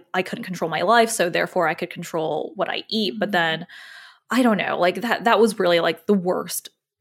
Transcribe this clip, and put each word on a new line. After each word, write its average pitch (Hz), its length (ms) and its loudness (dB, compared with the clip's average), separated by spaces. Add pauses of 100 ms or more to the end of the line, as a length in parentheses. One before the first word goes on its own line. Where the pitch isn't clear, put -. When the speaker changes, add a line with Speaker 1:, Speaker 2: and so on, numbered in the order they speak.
(140)
Speaker 1:
I 185 80 0
couldn't 233 240 -10
control 175 240 -6
my 160 120 -4
life, 226 280 4
so 180 200 0
therefore 170 380 0
I 160 60 0
could 170 160 -8
control 160 680 -6
what 190 140 -4
I - 200 -6
eat. 214 280 -2
But 208 120 -2
Speaker 2:
Mm-hmm. 202 40 -2
Speaker 1:
then, 165 340 0 (640)
I 247 140 2
don't 220 140 4
know, - 200 -2
like, 180 240 2
that, 226 220 -2
that 220 160 4
was 214 200 4
really, 175 200 4
like, 165 260 -2
the 208 80 4
worst 175 560 -2 (320)